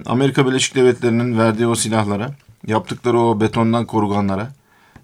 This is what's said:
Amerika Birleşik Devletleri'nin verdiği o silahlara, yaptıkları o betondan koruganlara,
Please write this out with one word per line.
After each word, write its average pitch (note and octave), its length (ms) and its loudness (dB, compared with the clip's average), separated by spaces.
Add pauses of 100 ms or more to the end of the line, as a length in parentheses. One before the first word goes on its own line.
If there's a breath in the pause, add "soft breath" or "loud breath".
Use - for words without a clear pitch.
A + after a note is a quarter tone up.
Amerika B2+ 420 0
Birleşik C3 280 -2
Devletleri'nin A#2+ 600 2
verdiği A2+ 300 2
o A#2 80 0
silahlara, A2 560 -2 (360)
yaptıkları A#2 520 -2
o A#2 220 2
betondan A2+ 440 0
koruganlara, G2+ 640 -2 (520 soft breath)